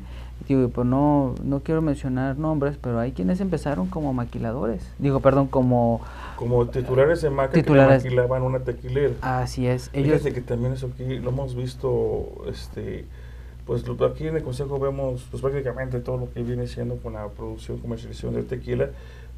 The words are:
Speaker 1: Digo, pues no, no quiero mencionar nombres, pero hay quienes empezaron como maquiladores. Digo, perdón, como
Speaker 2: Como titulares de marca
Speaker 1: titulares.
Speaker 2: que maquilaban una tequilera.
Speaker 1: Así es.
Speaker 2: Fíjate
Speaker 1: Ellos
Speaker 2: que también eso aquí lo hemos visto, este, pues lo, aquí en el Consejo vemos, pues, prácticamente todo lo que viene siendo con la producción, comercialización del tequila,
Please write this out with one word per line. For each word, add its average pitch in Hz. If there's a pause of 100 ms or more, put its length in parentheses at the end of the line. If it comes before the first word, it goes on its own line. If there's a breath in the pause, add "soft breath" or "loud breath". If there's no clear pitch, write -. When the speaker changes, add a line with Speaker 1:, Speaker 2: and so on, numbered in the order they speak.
(460 loud breath)
Speaker 1:
Digo, 131
pues 123
no, 139
no 139
quiero 160
mencionar 135
nombres, 147
pero 117
hay 123
quienes 185
empezaron 180
como 151
maquiladores. 123 (120)
Digo, 139
perdón, 135
como 123 (360 loud breath)
Speaker 2:
Como 120
titulares 135
de 151
marca 135
Speaker 1:
titulares. 135
Speaker 2:
que 127
maquilaban 127
una 127
tequilera. 123
Speaker 1:
Así 127
es. 127
Speaker 2:
Fíjate 139
Speaker 1:
Ellos 147
Speaker 2:
que 123
también 123
eso 131
aquí 127
lo 123
hemos 127
visto, 120
este, - (600 loud breath)
pues 120
lo, 123
aquí 156
en 160
el 151
Consejo 135
vemos, 135
pues, 120
prácticamente 131
todo 127
lo 123
que 120
viene 123
siendo 120
con 117
la 107
producción, 113
comercialización 120
del 117
tequila, 123 (480 loud breath)